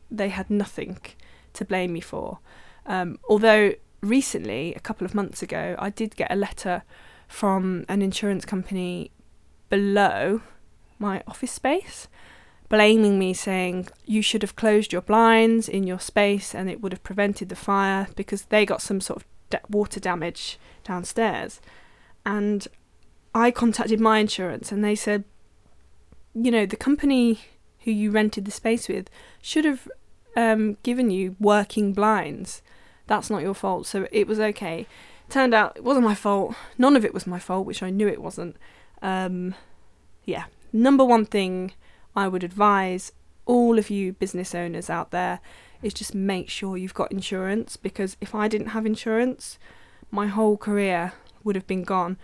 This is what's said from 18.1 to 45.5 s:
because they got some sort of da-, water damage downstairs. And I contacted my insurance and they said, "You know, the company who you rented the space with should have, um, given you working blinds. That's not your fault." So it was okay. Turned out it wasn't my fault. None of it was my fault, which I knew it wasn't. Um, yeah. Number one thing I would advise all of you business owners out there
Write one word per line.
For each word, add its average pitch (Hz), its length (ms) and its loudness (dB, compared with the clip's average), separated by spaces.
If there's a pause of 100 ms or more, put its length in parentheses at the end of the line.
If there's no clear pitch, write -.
because 196 300 -6
they 214 220 4
got - 160 -2
some 196 180 -2
sort - 220 -8
of - 40 -20 (240)
da-, - 80 -2 (100)
water 208 300 -2
damage 175 600 -6 (260)
downstairs. 185 760 -4 (640)
And 202 420 -2 (640)
I 233 160 4
contacted 220 500 2
my 220 180 6
insurance 185 520 -2
and 208 140 -2
they 208 100 2
said, 208 300 -2 (1080)
"You 233 160 0
know, 220 160 4
the 196 100 -6
company 262 640 2 (400)
who 233 100 -2
you 208 200 0
rented 214 340 2
the 202 60 -8
space 226 380 -2
with 190 200 -6 (340)
should 311 220 0
have, 294 240 -2 (480)
um, 220 460 2
given 247 280 2
you 185 300 -2
working 208 520 4
blinds. 190 680 0 (440)
That's 208 240 0
not 190 120 -2
your 190 120 -2
fault." 180 320 -4
So 190 260 -4
it 220 140 4
was 214 140 -2
okay. 202 460 -4 (420)
Turned 254 260 4
out 214 220 4
it - 80 -14
wasn't 247 220 4
my 208 80 2
fault. 202 400 0 (240)
None 269 180 8
of 220 80 4
it - 100 -4
was 190 120 -8
my 180 120 -6
fault, 185 280 -4
which 180 160 -8
I 185 80 -6
knew 202 180 0
it - 140 -2
wasn't. 170 340 -10 (460)
Um, 185 520 -4 (680)
yeah. - 200 -6 (280)
Number 262 320 6
one 226 220 4
thing 185 460 -2 (440)
I 196 100 2
would 185 160 -2
advise 190 680 0 (320)
all 240 340 4
of 208 120 0
you 196 240 -2
business 185 400 -6
owners 170 340 -6
out 165 220 -6
there 180 300 -4 (420)